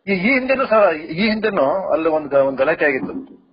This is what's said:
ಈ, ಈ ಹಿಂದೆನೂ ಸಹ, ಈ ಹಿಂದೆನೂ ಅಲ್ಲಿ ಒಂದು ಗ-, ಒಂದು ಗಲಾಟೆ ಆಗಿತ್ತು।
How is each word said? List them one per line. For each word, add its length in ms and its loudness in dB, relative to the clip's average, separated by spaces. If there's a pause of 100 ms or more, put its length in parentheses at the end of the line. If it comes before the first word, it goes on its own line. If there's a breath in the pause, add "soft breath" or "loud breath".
(120)
ಈ, 60 0
ಈ 160 0
ಹಿಂದೆನೂ 320 0
ಸಹ, 300 4
ಈ 340 -2
ಹಿಂದೆನೂ 640 -2
ಅಲ್ಲಿ 160 0
ಒಂದು 200 -2
ಗ-, 60 -4
ಒಂದು 220 2
ಗಲಾಟೆ 280 0
ಆಗಿತ್ತು। 560 -4 (120)